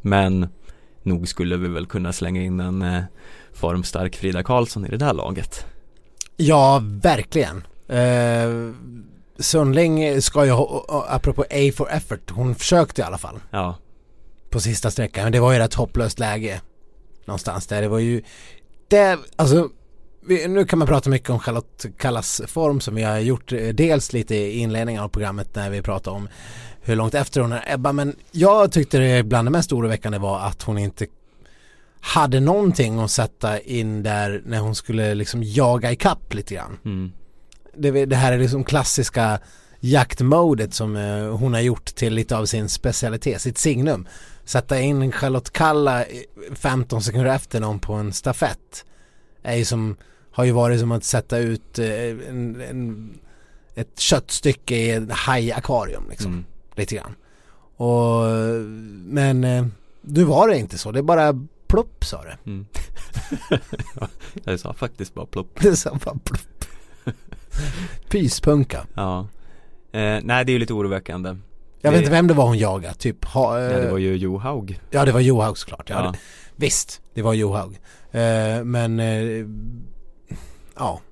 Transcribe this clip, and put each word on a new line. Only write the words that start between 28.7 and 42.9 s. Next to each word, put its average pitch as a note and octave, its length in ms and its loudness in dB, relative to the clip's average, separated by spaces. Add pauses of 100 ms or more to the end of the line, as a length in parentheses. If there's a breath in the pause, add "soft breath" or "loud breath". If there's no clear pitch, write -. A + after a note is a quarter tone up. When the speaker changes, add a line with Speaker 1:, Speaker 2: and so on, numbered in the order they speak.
Speaker 2:
tyckte C#3+ 260 4
det B2+ 240 6
bland A#2 240 2
det B2+ 60 2
mest E3 200 2
oroväckande A2 460 -2
var G2 220 -2
att G2 220 -2
hon G#2+ 160 -2
inte G2+ 280 -4 (960 soft breath)
hade C3+ 400 2
någonting D3+ 580 4
att A2 120 0
sätta G#2+ 500 -2
in A2 420 -4
där G#2 440 -2
när A2+ 120 -4
hon G#2+ 160 -2
skulle G#2+ 400 -2
liksom G#2 280 -4
jaga A#2+ 500 2
ikapp - 420 0
lite G2+ 200 -8
grann. F#2 300 -12
Speaker 1:
Mm. F#2 280 -6 (640)
Speaker 2:
Det, C#3 300 2
det C3 100 2
här B2+ 160 4
är B2 60 2
liksom B2+ 260 2
klassiska A#2+ 760 0 (420 soft breath)
jaktmodet B2+ 960 4
som, G#2+ 220 -2
eh, G#2 400 -2
hon A#2+ 180 0
har A2+ 60 2
gjort A#2+ 240 0
till A2+ 300 -2
lite A2 220 0
av A2 100 0
sin G#2+ 220 -2
specialitet, A2+ 760 -2